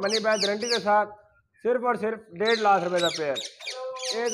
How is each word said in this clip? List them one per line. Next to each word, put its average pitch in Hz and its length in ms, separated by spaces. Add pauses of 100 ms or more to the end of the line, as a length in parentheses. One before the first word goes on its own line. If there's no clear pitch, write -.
मनी 214 160
बैक 214 220
गारंटी 208 280
के 233 100
साथ, 208 260 (600)
सिर्फ 240 180
और 240 140
सिर्फ 214 220 (200)
डेढ़ 220 200
लाख 196 240
रुपये 180 180
का 175 160
पेयर, 143 200 (800)
एक 233 160